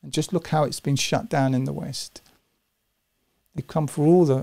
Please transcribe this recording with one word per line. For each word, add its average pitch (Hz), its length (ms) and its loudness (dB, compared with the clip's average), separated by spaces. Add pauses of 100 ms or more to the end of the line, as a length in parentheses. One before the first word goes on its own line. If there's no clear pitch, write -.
And 143 100 -16
just - 200 -2
look 170 160 -2
how 156 160 2
it's - 160 -6
been 139 160 0
shut - 320 -2
down 135 260 2
in 127 100 0
the 139 80 -4
West. - 480 -10 (1300)
They've 147 120 -8
come 156 200 -2
for 147 180 -2
all 175 200 6
the, 135 180 2